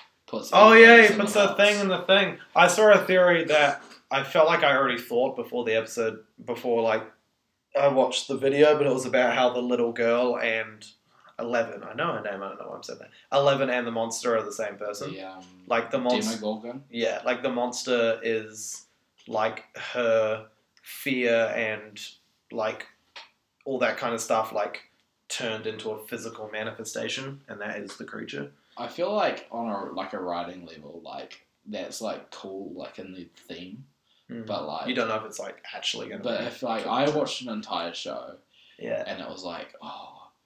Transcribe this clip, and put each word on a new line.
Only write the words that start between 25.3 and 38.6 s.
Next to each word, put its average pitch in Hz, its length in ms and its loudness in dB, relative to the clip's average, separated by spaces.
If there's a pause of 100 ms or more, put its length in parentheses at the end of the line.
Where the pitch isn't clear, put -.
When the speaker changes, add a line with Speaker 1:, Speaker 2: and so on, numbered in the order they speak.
Speaker 2:
into 107 240 -8
a 107 160 -12
physical 110 440 -12
manifestation, 113 960 -10
and 104 120 -14
that 104 200 -8
is 101 180 -14
the - 80 -14
creature. 139 460 -12 (260)
Speaker 1:
I 120 100 -10
feel 180 260 -6
like 180 380 -2
on 117 180 -6
a, 98 220 -8
like, 95 220 -8
a 101 60 -8
writing 87 460 -8
level, 80 380 -18
like, 71 420 -16 (200)
that's, 98 360 -10
like, 101 300 -8
cool, 95 440 -12
like, - 240 -14
in 92 140 -14
the 90 140 -16 (200)
theme, 92 380 -16 (440)
Speaker 2:
Mm. 117 160 -12
Speaker 1:
but, 98 220 -6
like, 78 200 -8
Speaker 2:
You 123 80 -4
don't 117 120 -2
know 110 100 -4
if 113 80 -10
it's, 101 140 -14
like, 101 240 -14 (100)
actually 107 360 -8
gonna 104 140 -12
Speaker 1:
but 113 180 -4
Speaker 2:
be 117 40 -6
Speaker 1:
if, 117 180 -10
like, 113 200 -4
Speaker 2:
true. 104 80 -6
Speaker 1:
I 135 180 0
watched 147 320 -2
an 123 80 -10
entire 92 440 -6
show, 62 440 -12 (420)